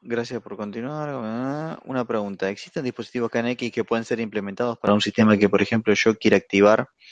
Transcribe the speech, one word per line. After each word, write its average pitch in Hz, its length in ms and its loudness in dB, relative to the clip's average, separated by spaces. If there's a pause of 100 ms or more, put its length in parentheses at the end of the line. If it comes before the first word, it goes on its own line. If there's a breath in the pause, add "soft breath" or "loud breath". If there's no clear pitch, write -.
gracias 117 400 -6
por - 160 -14
continuar. 117 560 -8
Ah, 131 720 -8
una 127 200 -4
pregunta. 101 460 -4
¿Existen 135 340 -10
dispositivos 120 460 -6
K 120 100 -2
N 120 120 -2
X 120 200 -6
que 117 100 -4
pueden 113 220 -2
ser 113 160 -4
implementados 107 580 -4
para 101 160 2
un 104 60 4
sistema 107 360 4
que, 101 120 4
por 101 120 4
ejemplo, 107 320 2
yo 110 240 2
quiera 104 200 4
activar 104 540 4 (220 loud breath)